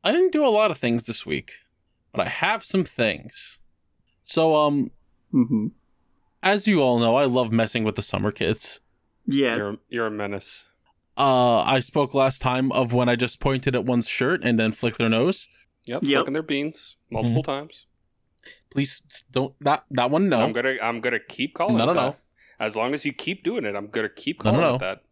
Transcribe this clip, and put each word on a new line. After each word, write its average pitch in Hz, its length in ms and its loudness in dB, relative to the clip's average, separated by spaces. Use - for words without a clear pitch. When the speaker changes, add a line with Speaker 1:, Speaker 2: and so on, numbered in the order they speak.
Speaker 1:
I 196 100 2
didn't 359 200 2
do 302 120 2
a 262 60 4
lot 214 220 4
of 143 60 -6
things 117 280 0
this - 180 -6
week, 76 280 -6
but 95 140 0
I - 20 -6
have 202 360 -2
some 190 200 0
things. - 760 -6
So, 160 340 2
um, 147 340 2
Speaker 2:
Mm-hmm. 120 360 2
Speaker 1:
as 196 260 2
you 180 140 4
all 123 160 4
know, 117 180 4
I 143 80 4
love 123 280 2
messing 113 320 0
with 107 120 0
the 107 60 -4
summer 101 280 -2
kids. - 500 -4
Speaker 2:
Yes. 131 340 0
Speaker 3:
You're, 104 180 -4
you're 117 180 -4
a 110 40 -4
menace. 101 560 -8
Speaker 1:
Uh, 123 460 4
I 131 180 2
spoke 131 340 -2
last 135 280 2
time 131 300 0
of 123 200 0
when 123 160 2
I 123 80 2
just 120 240 -4
pointed 135 340 0
at 113 120 -2
one's 120 220 0
shirt 151 360 -2
and 120 140 2
then 110 140 2
flicked 117 260 -4
their 117 100 2
nose. 117 400 0
Speaker 3:
Yep, 123 160 -6
Speaker 2:
Yep. 139 160 2
Speaker 3:
flicking 135 160 -2
their 156 80 -2
beans 156 540 -6
multiple 117 320 0
Speaker 1:
Mm-hmm. - 100 -6
Speaker 3:
times. 147 340 -12
Speaker 1:
Please 139 300 -4
s-, - 200 -14
don't, 131 300 -2
that, 143 300 0
that 123 200 0
one, 175 180 2
no. 131 140 2
Speaker 3:
I'm 120 100 0
gonna, 131 300 -2
I'm 117 180 -2
gonna 120 200 -2
keep - 340 -8
calling 170 240 0
Speaker 1:
No, 113 60 2
Speaker 3:
it - 20 2
Speaker 1:
no, 165 80 2
Speaker 3:
that. 160 60 2
Speaker 1:
no. 127 160 -2
Speaker 3:
As 107 160 -4
long 117 180 -2
as 147 120 -6
you 143 60 -2
keep - 300 -8
doing 208 220 -4
it, 104 100 -4
I'm 101 140 -8
gonna 110 220 -4
keep - 340 -8
Speaker 1:
No, 110 60 4
no, 117 80 4
Speaker 3:
calling 160 140 2
Speaker 1:
no. 123 40 0
Speaker 3:
it 127 40 -4
that. 95 300 -8